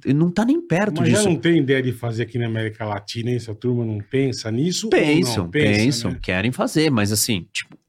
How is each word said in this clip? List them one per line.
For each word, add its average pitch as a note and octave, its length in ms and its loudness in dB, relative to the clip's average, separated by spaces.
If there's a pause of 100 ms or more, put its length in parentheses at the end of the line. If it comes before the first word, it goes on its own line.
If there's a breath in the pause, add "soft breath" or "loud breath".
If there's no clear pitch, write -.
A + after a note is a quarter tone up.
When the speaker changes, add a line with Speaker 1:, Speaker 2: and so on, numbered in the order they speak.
(140)
Speaker 1:
não E3 180 2
tá G#3 140 0
nem D4+ 160 2
perto E3 400 0
Speaker 2:
Mas - 80 2
já - 80 6
Speaker 1:
disso? G#3 120 2
Speaker 2:
não E3 60 2
tem E3 240 2
ideia C3+ 240 2
de B2+ 80 0
fazer A#2 320 -4
aqui A2+ 160 -6
na A#2+ 60 0
América A2 400 -4
Latina, G#2+ 440 -6
hein? B2 60 0
Essa A2 180 -6
turma A#2+ 320 -2
não G#2+ 140 -4
pensa C3 500 -2
nisso E3+ 380 -2
ou - 40 -2
Speaker 1:
Pensam, D3+ 540 2
Speaker 2:
não? E2+ 60 -10
Pensa, G#2+ 320 2
Speaker 1:
pensam, A#2+ 280 0
Speaker 2:
né? E2+ 100 -8
Speaker 1:
querem G2 320 -2
fazer, D#3+ 360 0
mas G#2 220 0
assim, G#2 400 -2
tipo, - 260 -10 (120)